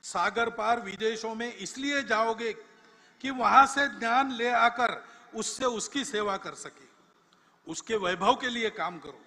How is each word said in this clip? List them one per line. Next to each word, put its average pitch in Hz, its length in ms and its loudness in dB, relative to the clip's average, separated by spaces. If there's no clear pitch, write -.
सागर 208 460 0
पार 233 300 0
विदेशों 220 560 -4
में 233 180 -8
इसलिए 269 500 -4
जाओगे 226 500 0
कि 262 80 -4
वहां 254 380 8
से 277 200 2
ज्ञान 233 440 0
ले 240 180 0
आकर 233 580 2
उससे 220 300 -4
उसकी 233 400 -2
सेवा 208 320 -2
कर 151 160 -10
सके। - 340 -18
उसके 214 240 -4
वैभव 190 400 2
के 262 140 -4
लिए 233 200 -2
काम 170 300 -6
करो। 143 280 -18